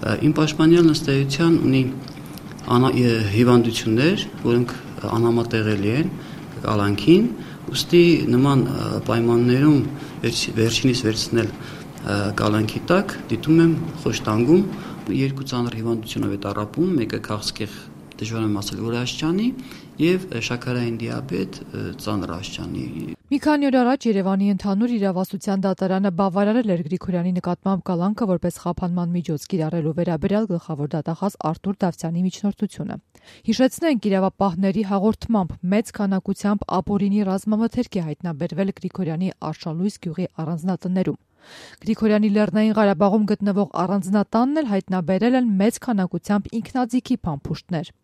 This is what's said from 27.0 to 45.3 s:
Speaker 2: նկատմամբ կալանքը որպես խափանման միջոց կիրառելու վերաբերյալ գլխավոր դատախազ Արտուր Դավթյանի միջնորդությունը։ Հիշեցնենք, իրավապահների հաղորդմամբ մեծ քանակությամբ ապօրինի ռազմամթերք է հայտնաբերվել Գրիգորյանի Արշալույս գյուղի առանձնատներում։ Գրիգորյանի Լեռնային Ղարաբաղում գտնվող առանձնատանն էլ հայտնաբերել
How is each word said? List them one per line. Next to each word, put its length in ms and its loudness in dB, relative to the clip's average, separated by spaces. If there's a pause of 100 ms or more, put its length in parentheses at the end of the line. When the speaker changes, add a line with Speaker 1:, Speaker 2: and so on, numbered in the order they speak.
Speaker 2:
նկատմամբ 500 -2
կալանքը 460 0
որպես 320 0
խափանման 500 -2
միջոց 360 -2
կիրառելու 500 0
վերաբերյալ 500 0
գլխավոր 460 -4
դատախազ 480 -4
Արտուր 360 -4
Դավթյանի 460 -2
միջնորդությունը։ 760 -4 (420)
Հիշեցնենք, 680 0
իրավապահների 800 0
հաղորդմամբ 800 0
մեծ 280 0
քանակությամբ 760 0
ապօրինի 560 0
ռազմամթերք 760 0
է 80 -2
հայտնաբերվել 680 -4
Գրիգորյանի 680 -4
Արշալույս 600 -4
գյուղի 340 -6
առանձնատներում։ 840 -4 (560)
Գրիգորյանի 560 2
Լեռնային 440 2
Ղարաբաղում 520 4
գտնվող 460 0
առանձնատանն 920 0
էլ 80 -2
հայտնաբերել 640 0